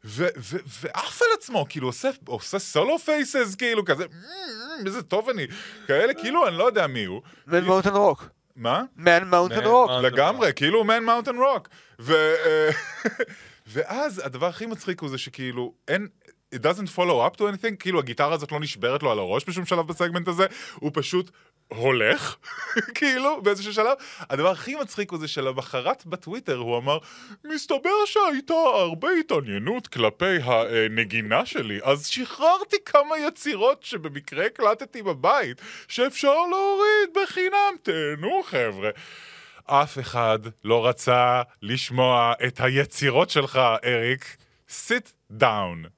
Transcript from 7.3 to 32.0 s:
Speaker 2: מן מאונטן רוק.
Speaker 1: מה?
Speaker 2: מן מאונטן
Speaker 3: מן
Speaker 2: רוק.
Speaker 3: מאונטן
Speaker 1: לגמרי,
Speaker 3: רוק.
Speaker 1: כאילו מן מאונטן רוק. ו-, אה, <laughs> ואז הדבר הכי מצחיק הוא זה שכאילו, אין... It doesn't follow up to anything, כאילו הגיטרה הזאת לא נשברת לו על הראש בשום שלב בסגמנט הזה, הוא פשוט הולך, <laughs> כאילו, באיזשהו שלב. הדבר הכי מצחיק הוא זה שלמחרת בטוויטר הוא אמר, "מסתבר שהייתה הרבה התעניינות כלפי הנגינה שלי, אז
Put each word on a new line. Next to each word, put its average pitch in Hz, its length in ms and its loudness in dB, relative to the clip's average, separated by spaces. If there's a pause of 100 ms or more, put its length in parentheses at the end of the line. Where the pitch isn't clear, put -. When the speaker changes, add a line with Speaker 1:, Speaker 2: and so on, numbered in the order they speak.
Speaker 2:
מן 175 180 2
מאונטן 190 300 4
רוק. 202 340 4 (260)
Speaker 1:
מה? 131 280 0 (120)
Speaker 2:
מן 170 320 6
מאונטן 180 320 4
Speaker 3:
מן - 60 -2
Speaker 2:
רוק. 240 240 6
Speaker 3:
מאונטן 127 240 2
Speaker 1:
לגמרי, 190 340 4
Speaker 3:
רוק. 135 100 0
Speaker 1:
כאילו 190 260 2
מן 226 200 2
מאונטן 240 340 0
רוק. 254 300 2 (320)
ו-, 156 360 4 (100)
אה, 156 240 4 (340)
<laughs> 220 80 -2 (560)
ואז 180 580 -6
הדבר 135 220 -4
הכי 196 180 -6
מצחיק 190 360 -8
הוא 147 80 -8
זה 131 80 -8
שכאילו, 127 560 -8 (140)
אין... 190 200 -4 (480)
It - 20 -8
doesn't 170 400 0
follow 170 340 4
up - 60 -20
to - 40 -4
anything, 208 380 -2
כאילו 180 200 0
הגיטרה 143 340 0
הזאת 147 180 -6
לא 147 80 -4
נשברת 139 440 -2
לו 127 80 2
על 104 80 0
הראש 95 280 -2
בשום 180 180 -6
שלב 165 220 0
בסגמנט 175 400 -2
הזה, 180 180 2 (300)
הוא 147 180 -4
פשוט 180 380 -2 (360)
הולך, 120 680 2 (260)
<laughs> - 340 -4
כאילו, 269 460 0
באיזשהו 202 320 0
שלב. 220 240 2 (220)
הדבר 151 320 0
הכי 254 240 -6
מצחיק 208 360 -6
הוא 165 80 -8
זה 156 80 -8
שלמחרת 135 760 -4
בטוויטר 175 500 -8
הוא 120 220 -2
אמר, 139 200 -2 (480)
"מסתבר 302 440 -4 (160)
שהייתה 330 480 0
הרבה 214 540 2 (120)
התעניינות 143 680 -2
כלפי 165 560 0
הנגינה 113 1000 2
שלי, 104 380 -6
אז 143 240 2